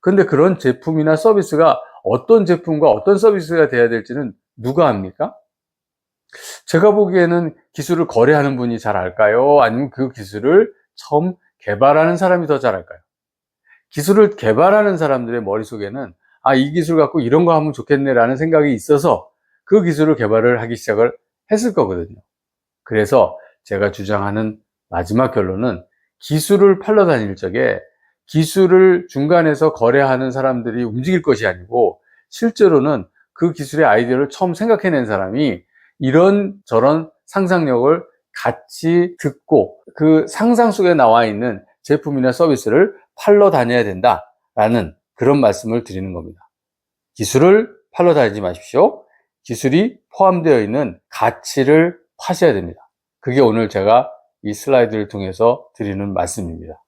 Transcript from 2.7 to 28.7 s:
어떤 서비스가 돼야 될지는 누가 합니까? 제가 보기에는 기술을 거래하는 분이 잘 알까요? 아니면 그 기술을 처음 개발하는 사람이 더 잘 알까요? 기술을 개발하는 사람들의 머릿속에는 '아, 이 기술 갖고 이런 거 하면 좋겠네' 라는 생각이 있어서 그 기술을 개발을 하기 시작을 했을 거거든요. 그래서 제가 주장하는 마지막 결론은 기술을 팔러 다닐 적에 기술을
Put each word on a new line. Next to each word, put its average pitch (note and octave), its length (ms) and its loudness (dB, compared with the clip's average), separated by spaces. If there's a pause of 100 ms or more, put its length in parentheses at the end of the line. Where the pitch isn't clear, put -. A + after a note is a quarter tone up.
어떤 D3+ 280 2
서비스가 E3+ 520 0
돼야 A#2+ 200 2
될지는 A#2 440 -6 (240)
누가 C#3 300 -2
합니까? G2+ 480 -6 (1300)
제가 F#3 260 4
보기에는 F3 640 0 (180)
기술을 E3 340 -2
거래하는 C#3 500 2
분이 A#2+ 220 -6
잘 G#2 180 -4
알까요? A2 640 2
아니면 B2 280 -2
그 B2+ 220 -8
기술을 A#2+ 600 0 (220)
처음 E3+ 400 -4 (240)
개발하는 C#3+ 580 0
사람이 F3 300 -2
더 C#3+ 120 0
잘 A#2+ 160 -2
알까요? F2 240 -14 (920)
기술을 G3 480 2
개발하는 F#3 600 2
사람들의 B2 460 -4
머릿속에는 G#2 720 -8 (300)
'아, C3 120 2
이 C3+ 160 0
기술 E3 260 -2
갖고 D3+ 220 0
이런 C#3 260 2
거 E3+ 100 2
하면 D3+ 180 -2
좋겠네' C#3 400 -2
라는 B2 240 2
생각이 D3+ 360 0
있어서 C#3 560 0 (360)
그 G3+ 180 2
기술을 D#3 320 0
개발을 A2+ 460 0
하기 A#2 140 -8
시작을 A2+ 400 -2 (360)
했을 G#3+ 220 -2
거거든요. F#2+ 420 -4 (680)
그래서 G#2+ 540 0 (260)
제가 G2+ 280 -4
주장하는 G#2 680 -6 (300)
마지막 G2+ 420 -2
결론은 G2+ 520 -6 (360)
기술을 F#3+ 600 2
팔러 G#3+ 260 2
다닐 A2 300 -2
적에 A2 440 -4 (480)
기술을 F3+ 840 2